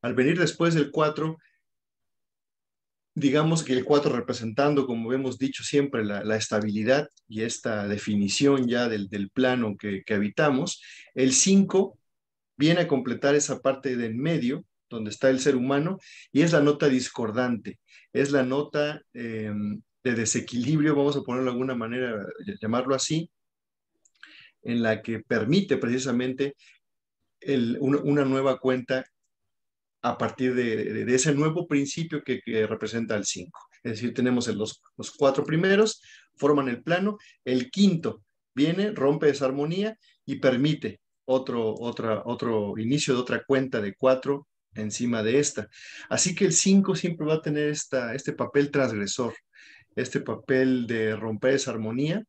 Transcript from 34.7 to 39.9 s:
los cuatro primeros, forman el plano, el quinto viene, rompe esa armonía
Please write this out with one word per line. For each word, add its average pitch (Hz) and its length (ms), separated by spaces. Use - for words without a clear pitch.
los - 140
cuatro 143 340
primeros, 190 560
forman 139 320
el 120 140
plano, 190 360
el 127 260
quinto 185 520
viene, 175 380
rompe 156 360
esa 139 160
armonía 165 540